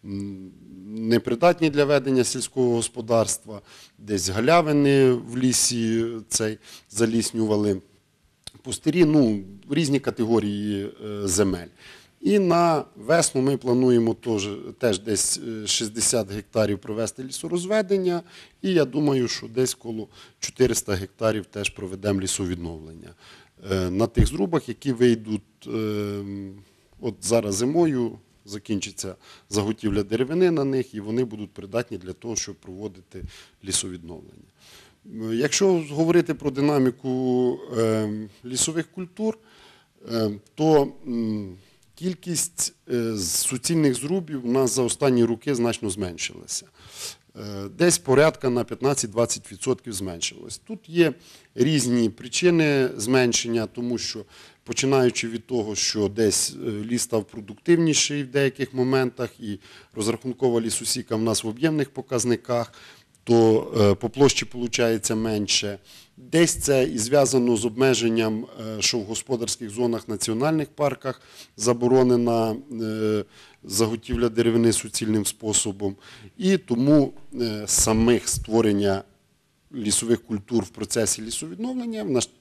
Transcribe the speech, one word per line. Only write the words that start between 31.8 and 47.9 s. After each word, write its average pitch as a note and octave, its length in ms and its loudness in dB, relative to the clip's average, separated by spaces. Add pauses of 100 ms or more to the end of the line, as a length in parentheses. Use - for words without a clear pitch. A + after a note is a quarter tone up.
для F#2 140 -14
того, A2+ 240 -10
щоб G2+ 180 -8
проводити F#2 680 -16 (420)
лісовідновлення. F2 840 -10 (560)
Е, A2+ 300 -6
якщо E3 540 2
говорити E3 440 2
про C#3+ 160 -4
динаміку, B2+ 1080 0 (200)
е, A2 300 2 (360)
лісових D#3 480 -4
культур, F#3 460 -6 (760)
е, A2 180 0 (240)
то, D3+ 380 4 (140)
м, G#2+ 500 -4 (420)
кількість, - 760 -6 (180)
е, A2+ 260 -2
суцільних B2+ 760 0
зрубів D3+ 520 -6
у A#2+ 60 -2
нас C3 220 2
за C3 80 0
останні A#2+ 420 2
роки A#2 300 -2
значно A#2 360 -2
зменшилася. F2+ 760 -8 (680)
Е, G2+ 320 -10 (100)
десь E3+ 200 4